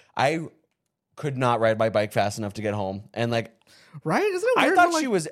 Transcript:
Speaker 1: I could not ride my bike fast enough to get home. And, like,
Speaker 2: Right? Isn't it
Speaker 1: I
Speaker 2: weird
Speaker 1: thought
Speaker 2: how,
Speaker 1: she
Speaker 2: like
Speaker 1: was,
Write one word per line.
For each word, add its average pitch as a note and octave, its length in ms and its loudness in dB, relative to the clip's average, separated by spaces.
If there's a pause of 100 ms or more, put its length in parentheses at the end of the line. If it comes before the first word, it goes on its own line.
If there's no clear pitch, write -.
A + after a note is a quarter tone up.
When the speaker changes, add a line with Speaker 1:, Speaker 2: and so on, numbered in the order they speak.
(160)
Speaker 1:
I D3+ 240 0 (760)
could C#3+ 200 -6
not B2 240 2
ride A2 200 2
my A2 100 2
bike G#2+ 240 0
fast G#2 240 0
enough G#2 160 -6
to - 80 -12
get G#2 140 -2
home. G2 280 -6 (100)
And, A#2 180 -2
like, A#2 220 -4 (500)
Speaker 2:
Right? F#3 200 0
Isn't G4+ 240 -2
it B4+ 120 2
Speaker 1:
I F#3+ 60 6
Speaker 2:
weird E4 100 4
Speaker 1:
thought F4 160 6
Speaker 2:
how, D#4+ 80 0
Speaker 1:
she D4 80 -2
Speaker 2:
like B3 60 -2
Speaker 1:
was, D#3+ 180 0